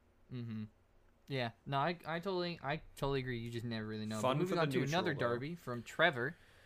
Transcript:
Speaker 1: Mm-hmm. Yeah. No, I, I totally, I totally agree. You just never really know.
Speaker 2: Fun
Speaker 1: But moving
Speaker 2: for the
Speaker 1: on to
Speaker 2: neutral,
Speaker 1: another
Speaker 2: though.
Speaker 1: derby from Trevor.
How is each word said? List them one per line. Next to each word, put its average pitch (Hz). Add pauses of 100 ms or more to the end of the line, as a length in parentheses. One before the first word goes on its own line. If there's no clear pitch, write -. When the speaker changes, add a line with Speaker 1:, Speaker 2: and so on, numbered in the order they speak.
(340)
Speaker 1:
Mm-hmm. 117 (640)
Yeah. 127 (180)
No, 139
I, 165 (100)
I 165
totally, 175
I 143 (180)
totally 139
agree. 127
You 117
just 117
never 113
really 107
know. 110
Speaker 2:
Fun 127
Speaker 1:
But 165
moving 180
Speaker 2:
for 185
the 170
Speaker 1:
on 151
to 135
Speaker 2:
neutral, 139 (100)
Speaker 1:
another 180
Speaker 2:
though. 135
Speaker 1:
derby 127
from 120
Trevor. 151 (280)